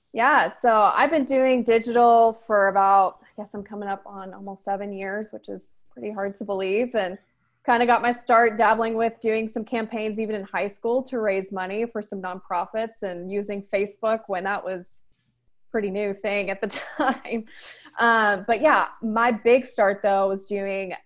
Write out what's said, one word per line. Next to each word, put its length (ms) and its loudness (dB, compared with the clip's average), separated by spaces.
Yeah, 360 4
so 440 4
I've 200 2
been 120 2
doing 380 2
digital 720 4
for 340 2
about, 560 4
I 60 -20
guess 140 -14
I'm 80 -10
coming 260 -12
up 160 -6
on 300 -16
almost 300 -16
seven 280 -4
years, 380 -8
which 180 -18
is 260 -16
pretty 180 -10
hard 240 -6
to 100 -12
believe, 520 -2
and 220 -4
kinda 220 2
got 160 4
my 80 0
start 480 2
dabbling 360 2
with 260 -2
doing 260 -2
some 180 -8
campaigns 540 -6
even 160 -4
in 80 -6
high 240 -4
school 380 -4
to 160 -6
raise 320 -2
money 340 -6
for 160 -8
some 180 -12
nonprofits 840 -6
and 280 -8
using 320 -6
Facebook 540 -2
when 160 -6
that 220 -4
was 380 -12
pretty 200 -2
new 220 -4
thing 380 -4
at 100 -8
the 60 -6
<laughs> 320 -10
time. 460 -2
Um, 480 2
but 120 2
yeah, 280 4
my 280 2
big 340 4
start 380 0
though 240 2
was 200 -4
doing, 480 -6